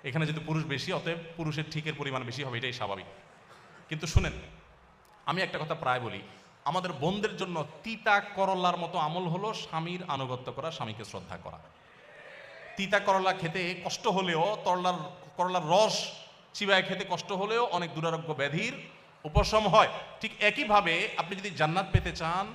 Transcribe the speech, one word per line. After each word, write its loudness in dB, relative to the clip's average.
এখানে 0
যেহেতু -4
পুরুষ 0
বেশি, -2
অতএব -2
পুরুষের -2
ঠিকের -4
পরিমাণ -4
বেশি -6
হবে, -6
এটাই -4
স্বাভাবিক। -4
কিন্তু -4
শুনেন, 4
আমি 0
একটা -2
কথা -4
প্রায় 0
বলি, -6
আমাদের 0
বোনদের 0
জন্য -2
তিতা 4
করলার 2
মতো -4
আমল 0
হলো -2
স্বামীর -6
আনুগত্য -4
করা, -6
স্বামীকে -6
শ্রদ্ধা -10
করা। -14
তিতা 2
করলা 4
খেতে -2
কষ্ট -2
হলেও 2
করলার, 2
করলার 0
রস 4
চিবায় 6
খেতে -2
কষ্ট -4
হলেও 2
অনেক -2
দুরারোগ্য -2
ব্যাধির 0
উপশম 6
হয়। 10
ঠিক -4
একইভাবে 4
আপনি -2
যদি -6
জান্নাত 2
পেতে 4
চান 0